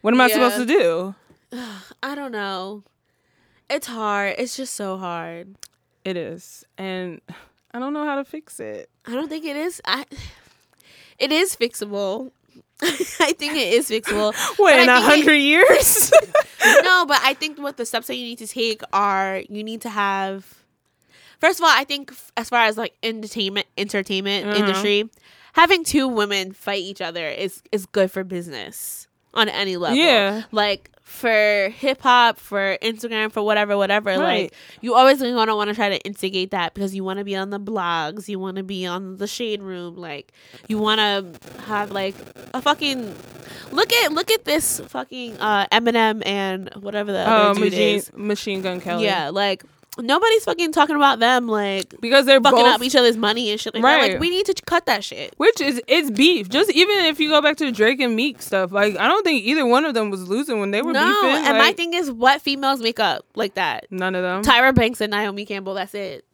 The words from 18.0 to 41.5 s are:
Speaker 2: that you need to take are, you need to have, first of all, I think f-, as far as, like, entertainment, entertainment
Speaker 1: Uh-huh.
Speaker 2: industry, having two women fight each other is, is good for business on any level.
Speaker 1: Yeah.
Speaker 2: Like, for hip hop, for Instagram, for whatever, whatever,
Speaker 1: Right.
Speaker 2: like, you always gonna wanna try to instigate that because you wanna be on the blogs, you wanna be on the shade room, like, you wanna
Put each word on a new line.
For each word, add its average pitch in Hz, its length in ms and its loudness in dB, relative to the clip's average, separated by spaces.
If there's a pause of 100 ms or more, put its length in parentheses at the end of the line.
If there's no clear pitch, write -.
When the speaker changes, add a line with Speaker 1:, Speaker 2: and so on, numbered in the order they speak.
Speaker 2:
that 254 80 -8
you 247 80 -10
need 233 140 -12
to 220 80 -16
take 226 360 -4 (100)
are, 196 560 0
you 208 140 -10
need 220 200 -10
to 240 60 -8
have, 196 760 -4 (720)
first 359 220 2
of 339 40 -2
all, 320 80 6
I 247 120 4
think 285 260 -8
f-, - 260 -20
as 226 120 -6
far 240 160 2
as, 214 120 0
like, 226 180 -8 (100)
entertainment, 214 640 -6 (100)
entertainment 196 680 -4
Speaker 1:
Uh-huh. 208 100 -2
Speaker 2:
industry, 208 500 0 (440)
having 339 320 4
two 269 240 0
women 202 440 -2
fight 202 300 -8
each 190 180 -12
other 170 280 -8
is, 180 420 -8
is 196 160 -4
good 190 240 0
for 190 140 -8
business 175 840 -12 (260)
on 214 160 2
any 190 280 -4
level. 175 200 -2
Speaker 1:
Yeah. 220 540 2
Speaker 2:
Like, 208 400 -2 (140)
for 208 720 0
hip 262 260 -2
hop, 247 340 4
for 196 460 -4
Instagram, 220 480 -4
for 214 120 -4
whatever, 208 340 0
whatever, 202 340 0
Speaker 1:
Right. 185 80 0 (320)
Speaker 2:
like, - 40 -20 (260)
you 233 140 -4
always 269 280 6
gonna 233 320 0
wanna 208 180 -2
try 208 160 -2
to 190 120 -4
instigate 190 500 -6
that 180 240 -4
because 196 220 -6
you 190 80 -6
wanna 190 180 -6
be 196 140 -6
on 196 140 -6
the 202 100 -8
blogs, 180 680 -6
you 196 120 -8
wanna 190 240 -8
be 185 220 -8
on 185 320 -8
the 202 100 -6
shade 214 340 -6
room, 180 340 -12
like, 160 360 -16 (340)
you 214 120 -4
wanna 214 460 0 (420)